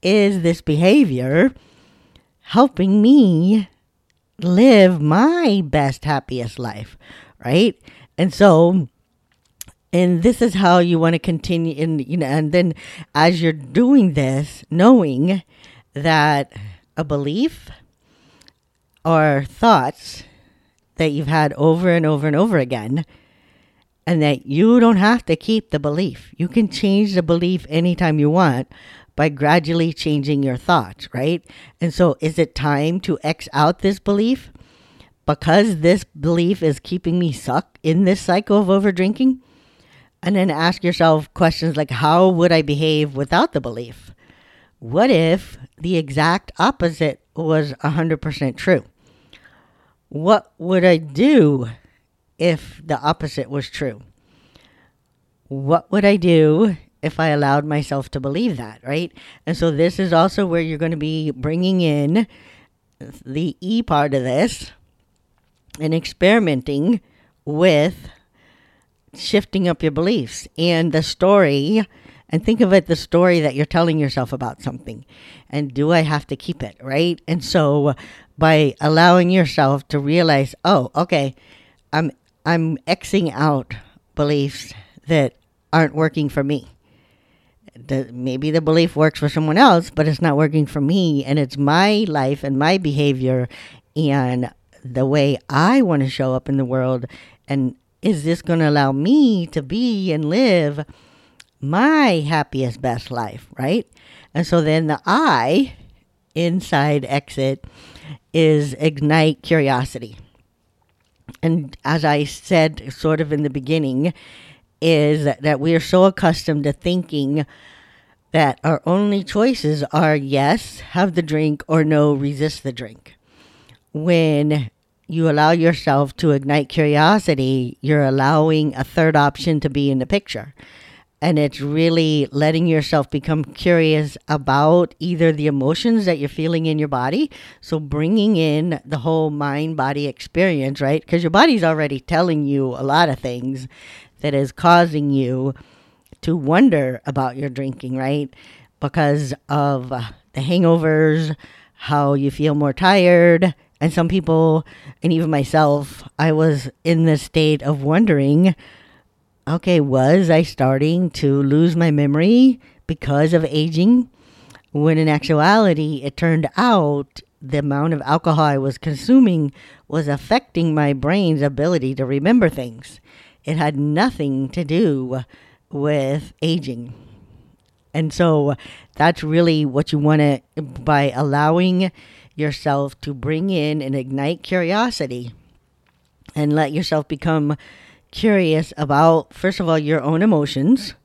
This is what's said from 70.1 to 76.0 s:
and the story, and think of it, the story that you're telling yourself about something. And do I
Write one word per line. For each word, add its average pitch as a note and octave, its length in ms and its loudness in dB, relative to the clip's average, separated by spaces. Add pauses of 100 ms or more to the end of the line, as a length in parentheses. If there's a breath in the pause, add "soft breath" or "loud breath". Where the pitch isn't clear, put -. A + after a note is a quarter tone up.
and E3+ 340 0
the D#3 120 0
story, F#3 840 2 (440 soft breath)
and E3+ 140 -2
think A3 180 0
of F#3+ 120 4
it, F#3+ 140 4
the E3 80 0
story F3 460 2
that D3 120 0
you're D3 120 0
telling E3 340 0
yourself C3+ 340 -4
about B2+ 280 -10
something. B2 440 -12 (440 loud breath)
And C#3 240 -6
do C#3+ 180 0
I E3+ 100 4